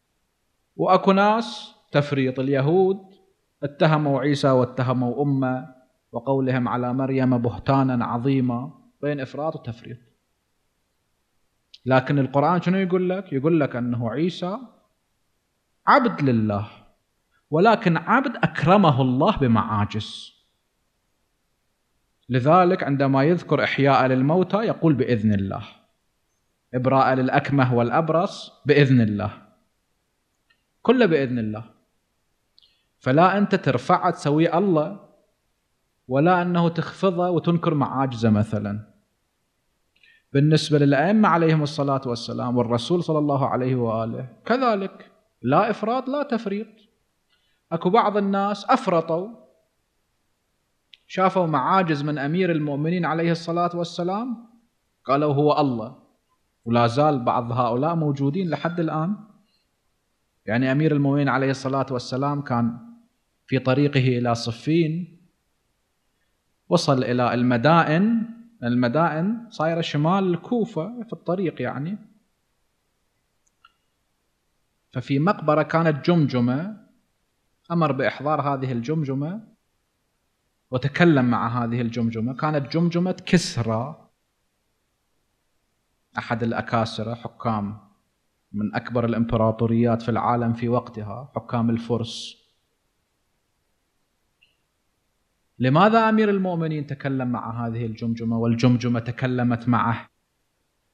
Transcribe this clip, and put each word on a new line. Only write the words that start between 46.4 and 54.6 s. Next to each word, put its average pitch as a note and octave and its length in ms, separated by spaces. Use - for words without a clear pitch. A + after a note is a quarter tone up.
أكو E3+ 180
بعض G#3 260
الناس G3 480
أفرطوا، F3 640
شافوا F#3 400
معاجز D#3 560
من D3+ 160
أمير E3+ 320
المؤمنين D#3 540
عليه E3 280
الصلاة E3+ 420
والسلام، F#3 760